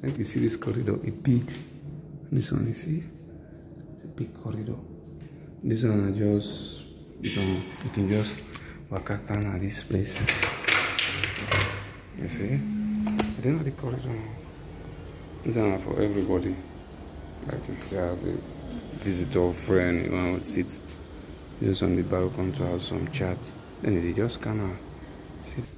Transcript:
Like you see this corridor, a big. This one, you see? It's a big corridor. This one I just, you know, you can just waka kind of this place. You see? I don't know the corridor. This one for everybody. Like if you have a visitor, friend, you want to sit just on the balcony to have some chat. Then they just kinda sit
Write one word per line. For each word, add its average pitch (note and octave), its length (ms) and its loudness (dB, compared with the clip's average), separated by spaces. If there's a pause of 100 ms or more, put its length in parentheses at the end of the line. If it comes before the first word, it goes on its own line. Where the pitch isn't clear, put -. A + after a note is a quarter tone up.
Like C3+ 140 0
you A2+ 60 2
see - 180 0
this A#2 140 4
corridor, A2 400 2
a - 160 -2
big. - 400 4 (800)
This - 200 2
one, - 160 4
you A2 60 0
see? E3 300 -2 (920)
It's - 80 -16
a - 40 -12
big - 260 -6 (100)
corridor. A2 320 -4 (880)
This A2+ 200 4
one G#2 240 6
I G2 100 4
just, - 640 2 (400)
you - 140 0
know, F#2+ 260 2 (220)
you B2 100 0
can G2 160 4
just G#2+ 300 4 (500)
waka G2+ 380 -2
kind G#2 200 2
of F#2 140 0
this G2 220 -2
place. - 360 2 (2000)
You F#2 80 -2
see? G2+ 240 0
I - 880 2
don't C3+ 160 4
know D#3+ 60 0
the C#3 80 0
corridor. B2 480 -4 (1200)
This A2+ 120 2
one G#2 240 6
for - 220 0
everybody. F#2+ 540 4 (920)
Like - 220 -6
if - 220 -6
you G2 60 0
have F2+ 260 0
a F2+ 140 0 (680)
visitor, F2+ 500 4
friend, F2+ 520 4
you - 60 0
want F2+ 320 2
to - 60 0
sit - 300 0 (840)
just G2 220 4
on F2+ 120 6
the F2+ 80 4
balcony F#2 500 2
to F#2 100 0
have F2+ 200 0
some E2+ 280 -2
chat. F2+ 260 0 (440)
Then F#2+ 200 4
they F2 120 0
just - 280 0
kinda G#2+ 280 0 (720)
sit - 220 -6 (120)